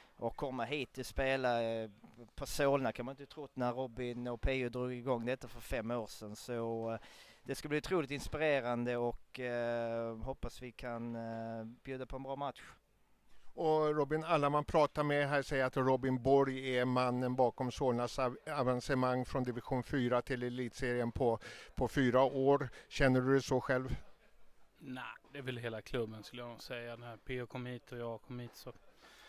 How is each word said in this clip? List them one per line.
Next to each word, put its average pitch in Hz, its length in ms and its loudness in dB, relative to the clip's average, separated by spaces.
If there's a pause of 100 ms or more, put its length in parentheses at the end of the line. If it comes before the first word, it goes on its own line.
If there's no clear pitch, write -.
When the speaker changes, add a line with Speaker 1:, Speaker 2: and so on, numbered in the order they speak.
(160)
Speaker 1:
Och 117 200 -4
komma 127 300 -4
hit 135 320 -4
och 131 80 -6
spela, 131 580 2
eh, 113 260 -2 (460)
på 139 100 -6
Solna 139 460 2
kan 120 140 -8
man 135 80 -8
inte 135 120 -16
trott 143 280 -14
när 123 200 0
Robin 120 540 -6
och 120 140 -6
P 131 240 2
O 120 40 -2
drog 127 240 -4
igång 120 320 -2
detta 127 220 -2
för 117 140 -14
fem 117 300 -4
år 117 160 -2
sedan. 104 280 -12
Så, 113 560 -4
eh, 113 80 -6 (440)
det 135 120 -6
ska 147 140 -8
bli 147 80 2
otroligt 151 340 0
inspirerande 123 840 0
och, 120 420 -4
eh, 117 800 -2
hoppas 123 440 -8
vi 123 100 -10
kan, 117 440 -8
eh, 113 500 -6
bjuda 127 400 -10
på 127 100 -8
en 135 80 -10
bra 135 120 -6
match. 139 260 -6 (920)
Speaker 2:
Och 156 420 4
Robin, 151 280 2
alla 156 260 4
man 147 160 2
pratar 151 380 4
med 143 260 2
här 143 120 2
säger 135 240 2
att 127 120 -2
Robin 131 460 4
Borg 131 540 4
är 123 80 4
mannen 127 500 2
bakom 127 360 2
Solnas 120 480 0
av-, 131 180 0 (120)
avancemang 127 760 2
från 131 180 -2
division 123 400 -2
fyra 123 380 2
till 123 220 -4
elitserien 123 680 -2
på, 117 280 2 (360)
på 127 120 0
fyra 127 360 6
år. 135 460 4 (180)
Känner 127 340 4
du 131 120 4
det 135 80 6
så 127 200 2
själv? 131 340 0 (840)
Speaker 3:
Nej, 127 260 -10 (280)
det 139 60 -12
är 139 60 -10
väl 123 140 -6
hela 113 240 -4
klubben, 110 420 -4
skulle 123 180 -12
jag 120 80 -10
nog 113 120 -14
säga. 120 340 -10
När 117 220 -14
P 123 240 -6
O 120 60 -8
kom 123 180 -8
hit 123 260 -10
och 123 60 -10
jag 117 240 -6
kom 123 180 -10
hit, 120 160 -12
så, - 180 -14 (560)